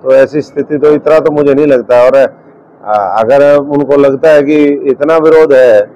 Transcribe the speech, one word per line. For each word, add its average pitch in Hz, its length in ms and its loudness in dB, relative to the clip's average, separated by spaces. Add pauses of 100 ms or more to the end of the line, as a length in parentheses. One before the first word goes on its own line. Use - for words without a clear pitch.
तो 131 80 -2
ऐसी 135 300 0
स्थिति 147 360 -8
तो 151 140 0
इतना 151 280 0
तो 151 120 -2
मुझे 143 220 0
नहीं 147 140 0
लगता। 123 360 0
और, 131 120 2
अ, 104 1040 -6
अगर 143 380 2
उनको 143 400 -2
लगता 139 320 0
है 147 140 2
कि 151 220 0
इतना 143 520 -2
विरोध 160 360 2
है 123 280 2 (140)